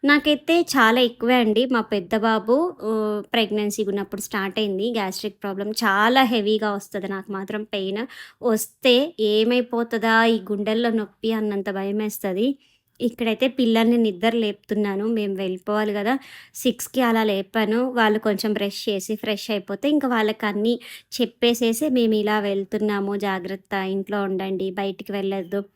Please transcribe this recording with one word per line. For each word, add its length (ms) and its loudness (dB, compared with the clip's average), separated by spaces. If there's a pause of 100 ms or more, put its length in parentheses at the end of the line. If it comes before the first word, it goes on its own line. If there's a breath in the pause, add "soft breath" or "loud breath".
నాకైతే 580 4
చాలా 380 4
ఎక్కువే 360 2
అండి. 300 4
మా 200 0
పెద్ద 300 -2
బాబు, 400 2 (260)
ఆహ్, 460 -2
ప్రెగ్నెన్సీగా 640 0
ఉన్నప్పుడు 320 -4
స్టార్ట్ 360 -4
అయింది 340 -2
గ్యాస్ట్రిక్ 480 -6
ప్రాబ్లం. 380 -6
చాలా 460 4
హెవీగా 480 0
వస్తది 360 -8
నాకు 240 -8
మాత్రం 320 -6
పెయిన్. 380 -6 (400 loud breath)
వస్తే 540 2 (320)
ఏమైపోతదా 960 2
ఈ 200 4
గుండెల్లో 480 0
నొప్పి 400 -4
అన్నంత 380 -2
భయమేస్తది. 800 -2 (520 soft breath)
ఇక్కడైతే 480 -2
పిల్లల్ని 500 4
నిద్ర 360 2
లేపుతున్నాను. 760 -2
మేము 280 -2
వెళ్ళిపోవాలి 560 -2
కదా. 220 0 (400 loud breath)
సిక్స్కి 460 -2
అలా 240 4
లేపాను. 560 0 (100)
వాళ్ళు 280 2
కొంచెం 340 0
బ్రష్ 280 -4
చేసి 360 -2
ఫ్రెష్ 340 -4
అయిపోతే 380 -4
ఇంకా 200 2
వాళ్ళకి 380 0
అన్నీ 260 0 (400 loud breath)
చెప్పేసేసి, 760 0
"మేము 260 2
ఇలా 260 0
వెళ్తున్నాము, 760 -2
జాగ్రత్త, 580 -6 (160)
ఇంట్లో 320 -2
ఉండండి, 480 -2
బయటికి 420 -6
వెళ్ళొద్దు." 480 -4 (160)